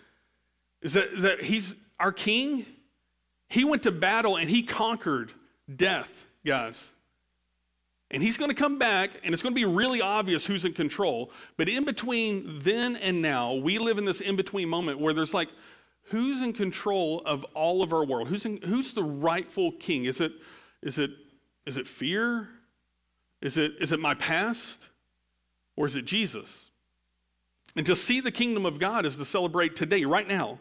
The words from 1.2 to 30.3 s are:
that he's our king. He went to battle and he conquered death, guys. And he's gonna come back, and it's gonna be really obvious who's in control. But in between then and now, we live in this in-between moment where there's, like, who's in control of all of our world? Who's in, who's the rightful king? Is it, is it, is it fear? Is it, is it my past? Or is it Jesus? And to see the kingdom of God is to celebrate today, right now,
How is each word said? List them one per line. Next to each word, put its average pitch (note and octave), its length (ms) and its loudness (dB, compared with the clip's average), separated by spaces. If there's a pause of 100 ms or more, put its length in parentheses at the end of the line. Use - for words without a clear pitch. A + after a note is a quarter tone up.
that F#3 220 4
he's F#3+ 320 -2 (240)
our F#3+ 140 2
king. B3 520 0 (840)
He B3 160 4
went D4 180 2
to A3+ 80 4
battle G3 460 2
and E3 120 0
he A3+ 140 6
conquered D#3+ 680 -2 (420)
death, E3+ 520 -2 (200)
guys. B2 480 -4 (1200)
And C3+ 100 -2
he's A3+ 140 2
gonna C#4+ 180 -2
come C#4+ 240 0
back, G3+ 320 2 (140)
and F3 100 0
it's E3+ 80 -4
gonna B3 140 0
be A#3+ 80 2
really A3+ 360 4
obvious G3 460 0
who's G3 180 -2
in E3+ 100 0
control. D3 580 -2 (240)
But D#3+ 120 2
in B3+ 160 0
between A3 800 -2
then A#3 340 2
and F3+ 240 0
now, C3 340 2
we D#3 240 0
live A3 200 2
in G#3 60 -2
this F#3 160 0
in-between F#3+ 480 -2
moment E3 320 -2
where D#3 120 4
there's, D#3 220 0
like, E3+ 140 0 (600)
who's B3+ 340 0
in A#3+ 100 -2
control F3+ 720 0
of C#3+ 200 -2 (100)
all E3+ 280 2
of E3 100 0
our D#3+ 120 2
world? B2 240 -2
Who's G3+ 160 -2
in, G#3 180 -4
who's B3 300 0
the G#3+ 100 -2
rightful E3 680 0
king? C#3+ 320 -2
Is B2+ 160 -2
it, D#3+ 120 0 (500)
is C#3 160 -4
it, C#3+ 120 0 (540)
is C3 120 -8
it C#3 100 -6
fear? G#3+ 640 -2 (920)
Is C#3 160 -4
it, D3+ 240 2
is D3+ 120 0
it D#3 80 0
my D3 140 0
past? F#3 720 -4 (880)
Or - 100 0
is C3+ 100 -4
it B2+ 80 -4
Jesus? C3+ 680 -4 (1040)
And D3+ 120 -2
to F3+ 100 6
see B3 240 2
the B3+ 100 -2
kingdom A#3 360 0
of D3+ 120 -2
God G3 280 0
is C3+ 100 -2
to C#3 80 -6
celebrate E3+ 500 2
today, E3+ 300 2
right F3+ 240 2
now, C#3+ 320 -2